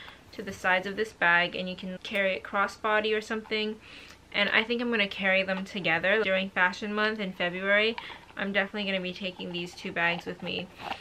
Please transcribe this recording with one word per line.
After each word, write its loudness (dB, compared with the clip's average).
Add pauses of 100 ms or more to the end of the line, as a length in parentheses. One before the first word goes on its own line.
(320)
to -10
the -8
sides 2
of -6
this -2
bag 4
and -4
you -6
can -8
carry 0
it -6
crossbody 0
or 0
something. -4 (580)
And 2
I 4
think 0
I'm -2
gonna 2
carry 2
them -2
together 2
during 2
Fashion 0
Month 0
in -4
February. 2 (400)
I'm -2
definitely 0
gonna 0
be -6
taking -8
these -6
two -10
bags 0
with -8
me. -6 (340)